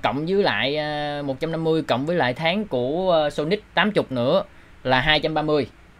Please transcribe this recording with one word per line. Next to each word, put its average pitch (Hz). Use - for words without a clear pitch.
cộng 131
với 196
lại, 131
ờ, 147
một 135
trăm 160
năm 165
mươi 160
cộng 131
với 170
lại 127
tháng 170
của, 151
ờ, 156
Sonic 160
tám 185
chục -
nữa 131
là 127
hai 151
trăm 156
ba 151
mươi. 151